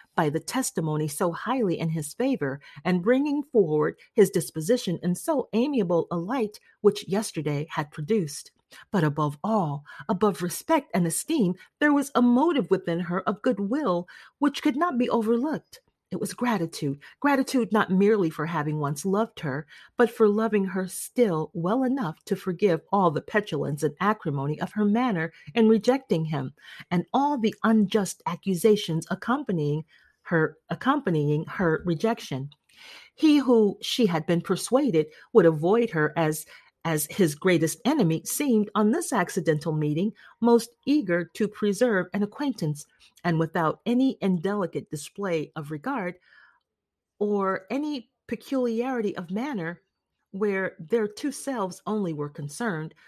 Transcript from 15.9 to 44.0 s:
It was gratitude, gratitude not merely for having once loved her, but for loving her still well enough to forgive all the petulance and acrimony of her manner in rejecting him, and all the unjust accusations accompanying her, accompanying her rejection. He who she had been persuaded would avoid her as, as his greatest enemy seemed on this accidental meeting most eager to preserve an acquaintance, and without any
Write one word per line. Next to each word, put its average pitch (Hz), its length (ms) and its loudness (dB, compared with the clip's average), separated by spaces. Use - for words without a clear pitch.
It 190 100 -6
was - 140 -6
gratitude, 165 640 -2
gratitude 269 520 0
not 208 180 2
merely 202 380 4
for 156 160 -4
having 151 340 -2
once 147 280 -4
loved 208 340 -2
her, 147 260 -6
but 233 140 4
for 220 180 4
loving 214 380 2
her 185 200 -4
still 180 680 0
well 196 300 0
enough 240 420 -2
to 190 100 0
forgive 175 460 0
all 190 180 4
the 143 120 -4
petulance 147 600 -4
and 143 160 -2
acrimony 151 640 -2
of 180 120 -6
her 214 120 0
manner 208 480 0
in 220 160 6
rejecting 220 560 2
him, 139 260 -4
and 175 240 0
all 277 240 2
the 214 160 0
unjust 214 640 2
accusations 175 840 0
accompanying 180 760 -2
her, 156 360 0
accompanying 160 760 0
her 160 380 0
rejection. 156 640 -4
He 302 240 4
who 226 440 4
she - 240 0
had 165 200 0
been 170 140 2
persuaded 185 640 0
would 190 140 8
avoid 175 440 4
her 151 260 0
as, 156 300 -2
as 160 220 -2
his 160 280 2
greatest 160 500 0
enemy 214 400 2
seemed 220 500 0
on 214 160 4
this 330 220 -2
accidental 165 600 0
meeting 151 400 0
most 233 300 4
eager 180 480 0
to 208 140 0
preserve 202 640 0
an 202 100 -2
acquaintance, 202 640 -4
and 165 140 0
without 165 480 0
any 247 340 2